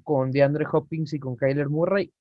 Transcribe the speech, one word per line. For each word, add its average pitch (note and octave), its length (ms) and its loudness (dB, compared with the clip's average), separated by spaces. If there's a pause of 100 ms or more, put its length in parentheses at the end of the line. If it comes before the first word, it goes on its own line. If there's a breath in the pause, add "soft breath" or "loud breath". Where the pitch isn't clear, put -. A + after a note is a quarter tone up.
con C3 260 0
DeAndre C#3+ 400 2
Hopkins D#3 440 -2
y D3 40 -2
con C3 180 -8
Kyler C#3 340 0
Murray. F3+ 500 0